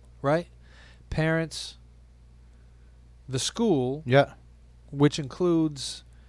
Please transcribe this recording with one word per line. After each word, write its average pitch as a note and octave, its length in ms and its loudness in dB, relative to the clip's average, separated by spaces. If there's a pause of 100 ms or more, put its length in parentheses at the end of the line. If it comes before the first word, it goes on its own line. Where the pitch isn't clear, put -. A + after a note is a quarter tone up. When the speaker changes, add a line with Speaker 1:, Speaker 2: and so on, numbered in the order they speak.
(220)
Speaker 1:
right? D#3+ 260 0 (600)
Parents, D#3+ 640 -4 (1500)
the B2+ 100 -4
school, D3 680 0
Speaker 2:
Yeah. C3 260 6 (580)
Speaker 1:
which C#3+ 280 2
includes, D#3+ 840 -2 (260)